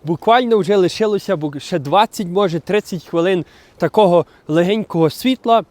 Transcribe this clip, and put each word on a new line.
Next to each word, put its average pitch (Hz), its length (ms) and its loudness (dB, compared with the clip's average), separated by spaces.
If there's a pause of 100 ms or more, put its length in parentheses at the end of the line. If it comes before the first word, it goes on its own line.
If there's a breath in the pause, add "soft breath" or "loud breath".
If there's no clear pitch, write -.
буквально 226 540 2
вже 190 180 0
лишилося 196 600 0
бу-, 143 240 -6
ще - 180 -6
двадцять, 180 480 -2
може, 175 340 -2
тридцять 196 460 -6
хвилин 175 380 0 (340 soft breath)
такого 175 480 2 (220 soft breath)
легенького 170 640 0
світла. 233 600 0